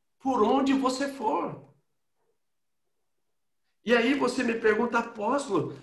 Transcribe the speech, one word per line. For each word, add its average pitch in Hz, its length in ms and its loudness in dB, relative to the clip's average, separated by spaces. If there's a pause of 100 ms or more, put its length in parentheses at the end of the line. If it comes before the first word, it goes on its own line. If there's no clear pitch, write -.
(240)
Por 254 180 0
onde 262 320 4
você 269 360 0
for. - 520 -6 (2250)
E 214 100 2
aí 240 200 4
você 262 280 0
me 233 120 0
pergunta, 226 460 2
"Apóstolo, 214 840 -2